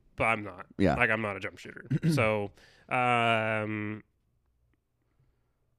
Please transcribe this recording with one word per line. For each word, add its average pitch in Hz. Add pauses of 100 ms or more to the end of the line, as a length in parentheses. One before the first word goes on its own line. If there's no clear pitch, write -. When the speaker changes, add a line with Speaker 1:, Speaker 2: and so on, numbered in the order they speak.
(160)
Speaker 1:
But -
I'm 110
not. 95 (140)
Speaker 2:
Yeah. 95
Speaker 1:
Like, 120
I'm 110
not 101
a -
jump 101
shooter. - (160)
Speaker 2:
<clears throat> 165
Speaker 1:
So, 107 (400)
um, 110 (1800)